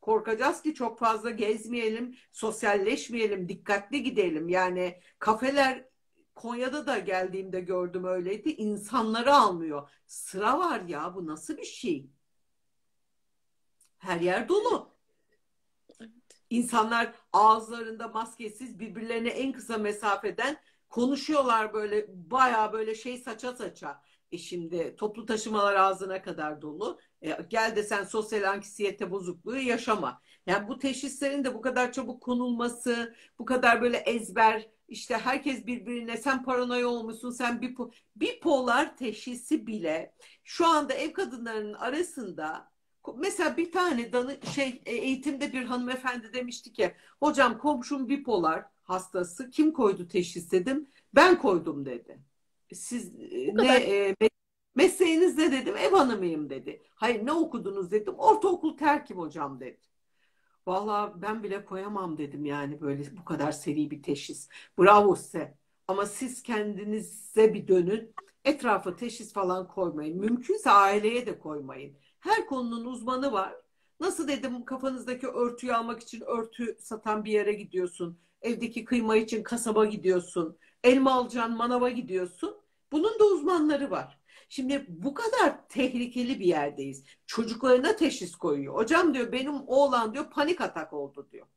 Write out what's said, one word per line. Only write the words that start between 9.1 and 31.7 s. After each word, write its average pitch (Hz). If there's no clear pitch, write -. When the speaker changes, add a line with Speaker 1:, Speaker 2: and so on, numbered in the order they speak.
Speaker 1:
almıyor. 165
Sıra 214
var 311
ya, 170
bu 185
nasıl 156
bir 480
şey? 151
Her 180
yer 180
dolu. 415
Speaker 2:
Evet. 226
Speaker 1:
İnsanlar 233
ağızlarında 220
maskesiz 220
birbirlerine 226
en 269
kısa -
mesafeden 208
konuşuyorlar 254
böyle, 214
bayağı 220
böyle 220
şey 247
saça 247
saça. 175
E 170
şimdi 170
toplu 214
taşımalar 214
ağzına 190
kadar 151
dolu. 170
E, -
gel 220
de 208
sen 208
sosyal 214
anksiyete 196
bozukluğu 185
yaşama. 220
Yani 202
bu 254
teşhislerin 277
de 254
bu 220
kadar 247